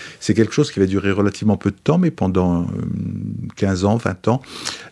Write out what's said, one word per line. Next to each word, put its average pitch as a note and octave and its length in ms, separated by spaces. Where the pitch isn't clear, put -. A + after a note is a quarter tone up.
C'est - 140
quelque A2 180
chose D3 180
qui - 80
va G2 80
durer F#2+ 240
relativement G2+ 460
peu G2+ 140
de G2 120
temps, D#3 160
mais F3+ 120
pendant, F2+ 520
euh, - 40
quinze F#2+ 300
ans, G#2+ 100
vingt G2 320
ans, B2+ 140